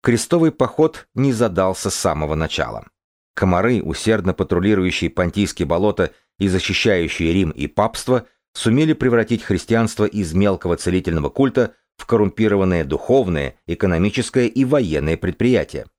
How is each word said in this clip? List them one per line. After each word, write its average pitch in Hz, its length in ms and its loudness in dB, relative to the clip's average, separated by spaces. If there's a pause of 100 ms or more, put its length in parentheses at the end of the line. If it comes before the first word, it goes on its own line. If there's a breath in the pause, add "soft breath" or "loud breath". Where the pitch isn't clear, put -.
Крестовый 160 500 2
поход - 600 -2
не 131 180 0
задался 95 580 0
с - 60 -4
самого 78 400 -2
начала. 69 520 -4 (480)
Комары, 95 460 2
усердно 92 520 0
патрулирующие 92 760 0
понтийские 90 560 -2
болота 87 480 0 (260 soft breath)
и 98 80 0
защищающие 90 880 0
Рим 90 180 0
и 71 160 -6
папство, 113 600 -2 (260 soft breath)
сумели 151 400 2
превратить 117 500 0
христианство 107 640 0
из 95 280 -4
мелкого 92 440 0
целительного 87 520 -2
культа 127 440 0 (240 loud breath)
в - 80 -20
коррумпированное 98 800 2
духовное, 80 720 -2 (100)
экономическое 101 800 0
и 135 160 0
военное 82 540 0
предприятие. 92 720 -2 (120)